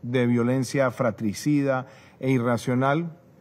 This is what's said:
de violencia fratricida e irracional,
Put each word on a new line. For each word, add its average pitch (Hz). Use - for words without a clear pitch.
de 120
violencia 123
fratricida 131
e 131
irracional, 131